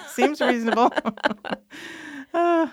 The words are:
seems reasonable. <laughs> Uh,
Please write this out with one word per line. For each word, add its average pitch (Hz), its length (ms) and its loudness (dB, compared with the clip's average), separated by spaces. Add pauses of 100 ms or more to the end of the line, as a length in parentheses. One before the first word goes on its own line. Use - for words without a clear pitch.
(140)
seems 294 260 2
reasonable. 233 560 2
<laughs> - 40 0 (1300)
Uh, 339 380 4